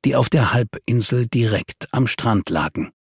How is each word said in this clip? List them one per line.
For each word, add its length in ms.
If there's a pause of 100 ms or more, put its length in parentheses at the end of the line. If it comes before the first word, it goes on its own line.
die 100
auf 140
der 240
Halbinsel 720
direkt 640
am 140
Strand 460
lagen. 400 (140)